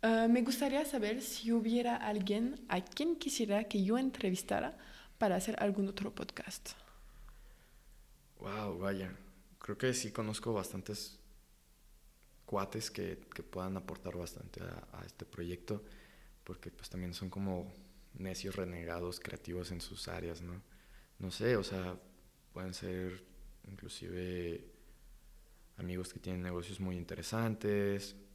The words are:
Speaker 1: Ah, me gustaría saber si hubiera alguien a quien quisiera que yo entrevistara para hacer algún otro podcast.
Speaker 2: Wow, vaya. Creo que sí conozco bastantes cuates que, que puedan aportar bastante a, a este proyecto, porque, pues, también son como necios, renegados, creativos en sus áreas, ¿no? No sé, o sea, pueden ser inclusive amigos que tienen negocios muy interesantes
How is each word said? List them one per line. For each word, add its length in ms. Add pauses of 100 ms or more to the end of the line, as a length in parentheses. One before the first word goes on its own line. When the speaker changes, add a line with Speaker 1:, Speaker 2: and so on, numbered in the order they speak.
Speaker 1:
Ah, 280
me 140
gustaría 420
saber 360
si 300
hubiera 460
alguien 720
a 140
quien 340
quisiera 480
que 180
yo 140
entrevistara 800 (400)
para 180
hacer 240
algún 300
otro 240
podcast. 560 (1700)
Speaker 2:
Wow, 400
vaya. 320 (480)
Creo 180
que 160
sí 180
conozco 420
bastantes 680 (1300)
cuates 440
que, 300 (140)
que 100
puedan 340
aportar 400
bastante 460
a, 240 (120)
a 60
este 200
proyecto, 580 (600)
porque, 280
pues, 180
también 240
son 160
como 420 (440)
necios, 400
renegados, 640
creativos 520
en 100
sus 260
áreas, 340
¿no? 200 (580)
No 100
sé, 280
o 60
sea, 320 (580)
pueden 200
ser 500 (460)
inclusive 960 (1120)
amigos 360
que 60
tienen 220
negocios 380
muy 180
interesantes 1160 (200)